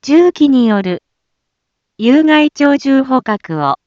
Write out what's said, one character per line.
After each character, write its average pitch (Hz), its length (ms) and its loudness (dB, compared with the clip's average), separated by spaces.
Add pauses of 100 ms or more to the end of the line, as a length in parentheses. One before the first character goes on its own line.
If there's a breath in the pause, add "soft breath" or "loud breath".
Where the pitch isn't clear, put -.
重 349 300 2
機 294 160 0
に 254 180 2
よ 208 160 0
る、 185 220 -8 (920)
有 254 260 2
害 302 260 2
鳥 285 300 0
獣 269 240 0
捕 262 180 -2
獲 165 420 -6
を 139 220 -4